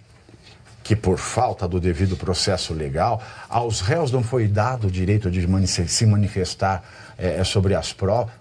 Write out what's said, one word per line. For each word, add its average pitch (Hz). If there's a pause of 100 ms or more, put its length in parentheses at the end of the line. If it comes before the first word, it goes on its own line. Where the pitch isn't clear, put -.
(840)
que 107
por 92
falta 110
do 90
devido 90
processo 92
legal, 80 (260)
aos 117
réus 139
não 127
foi 113
dado 107
o 92
direito 95
de 87
mani-, 95
se 90
manifestar, 95 (360)
é, 85
é, 92
sobre 95
as -
provas. 113